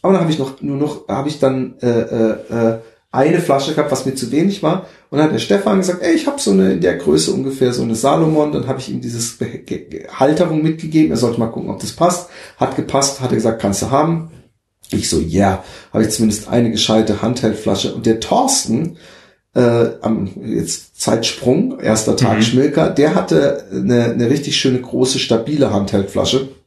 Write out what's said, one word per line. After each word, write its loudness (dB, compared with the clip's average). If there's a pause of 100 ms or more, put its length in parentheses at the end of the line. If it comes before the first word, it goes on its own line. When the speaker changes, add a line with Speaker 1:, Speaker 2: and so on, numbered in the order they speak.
Speaker 1:
aber 4
dann 2
habe 0
ich -2
noch, -6
nur -4
noch, -4
habe -2
ich -8
dann, 0
äh, 0 (140)
äh, 0 (440)
äh, -10 (340)
eine 4
Flasche 0
gehabt, 0
was -4
mir -2
zu -6
wenig 0
war. -2 (240)
Und -2
dann 4
hat 0
der 0
Stefan 2
gesagt, 0
„Ey, 2
ich 0
hab -4
so 0
eine, 4
in -2
der 2
Größe 2
ungefähr 0
so -2
eine -2
Salomon.“ 2
Dann -4
habe -4
ich -12
ihm -6
dieses -8
Be-, -6
Ge-, -10
Ge-, -14
Halterung 2
mitgegeben. 2
Er -2
sollte 0
mal 0
gucken, -8
ob -8
das -8
passt. 0 (280)
Hat -2
gepasst, -2
hat -2
er 0
gesagt, 0
„Kannst -2
du -4
haben.“ 0 (600)
Ich -2
so, 0
„Ja.“ 0 (280)
Habe 2
ich -2
zumindest 0
eine 2
gescheite 2
Handheldflasche. -2
Und -4
der 2
Thorsten, 0 (560)
äh, 4 (160)
am, -2 (140)
jetzt -6
Zeitsprung, 0
erster 0
Tag 2
Speaker 2:
Mhm. 4
Speaker 1:
Schmilker, 2
der 2
hatte 2
eine, 2
eine 0
richtig 0
schöne, 2
große, 0
stabile 0
Handheldflasche 0 (180)